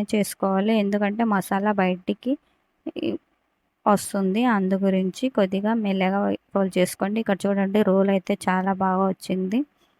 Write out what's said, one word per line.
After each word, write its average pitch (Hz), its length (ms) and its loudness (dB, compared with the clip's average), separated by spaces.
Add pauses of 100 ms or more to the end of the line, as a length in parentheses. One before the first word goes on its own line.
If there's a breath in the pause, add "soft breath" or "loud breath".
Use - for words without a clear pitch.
చేసుకోవాలి, 196 680 0
ఎందుకంటే 208 480 0
మసాలా 202 480 0
బయటికి 190 600 -2 (1500)
వస్తుంది, 196 640 0
అందు 190 300 2
గురించి 190 520 0
కొద్దిగా 202 460 0
మెల్లగా 196 440 0 (320)
రోల్ 196 220 0
చేసుకోండి. 190 460 0
ఇక్కడ 202 220 -2
చూడండి, 196 420 0
రోల్ 190 260 4
అయితే 196 320 0
చాలా 185 320 0
బాగా 190 340 0
వచ్చింది. 190 520 -2 (400)